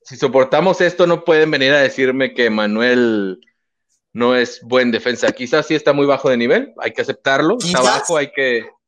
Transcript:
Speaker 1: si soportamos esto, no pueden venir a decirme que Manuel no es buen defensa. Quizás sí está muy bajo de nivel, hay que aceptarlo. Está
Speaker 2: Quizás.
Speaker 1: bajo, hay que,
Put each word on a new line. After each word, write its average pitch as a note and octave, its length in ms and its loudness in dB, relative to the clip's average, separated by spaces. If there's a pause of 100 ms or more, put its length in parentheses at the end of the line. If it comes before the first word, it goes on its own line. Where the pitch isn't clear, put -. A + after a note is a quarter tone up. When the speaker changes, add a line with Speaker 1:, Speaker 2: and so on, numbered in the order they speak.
Speaker 1:
si B2+ 140 -20
soportamos C#3+ 640 0
esto, F3 260 2
no E3+ 180 -2
pueden D#3 260 2
venir C3+ 220 0
a D3 80 4
decirme C3 540 0
que A#2+ 160 2
Manuel G#2+ 880 0 (720)
no A#2+ 240 0
es A#2+ 260 -4
buen B2 280 0
defensa. A#2 420 -2
Quizás D3 340 -2
sí D#3+ 80 -2
está D3 180 0
muy C#3+ 140 2
bajo C3+ 240 0
de B2+ 60 2
nivel, D3+ 420 0
hay A2+ 140 -6
que - 100 -6
aceptarlo. C#3 560 -2
Está E3 220 -2
Speaker 2:
Quizás. B2+ 40 2
Speaker 1:
bajo, C3+ 320 0
hay C#3+ 160 -4
que, B2+ 300 -2 (260)